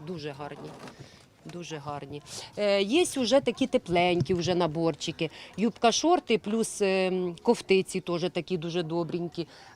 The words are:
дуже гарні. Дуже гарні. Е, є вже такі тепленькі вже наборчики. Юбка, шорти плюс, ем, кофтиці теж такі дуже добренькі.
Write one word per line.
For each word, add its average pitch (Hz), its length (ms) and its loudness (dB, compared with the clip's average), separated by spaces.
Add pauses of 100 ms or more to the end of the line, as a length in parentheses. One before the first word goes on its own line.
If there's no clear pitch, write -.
дуже 151 240 -8
гарні. 147 400 -12 (720)
Дуже 160 320 -10
гарні. 143 460 -10 (340)
Е, 202 260 4
є 269 220 4
вже 262 360 2
такі 262 260 0
тепленькі 180 680 2
вже 175 200 0
наборчики. 165 760 -2 (260)
Юбка, 220 360 2
шорти 311 460 2
плюс, 214 440 -2
ем, 185 600 0
кофтиці 190 580 2
теж 175 320 -2
такі 180 240 -4
дуже 170 260 -2
добренькі. 170 680 -4 (280)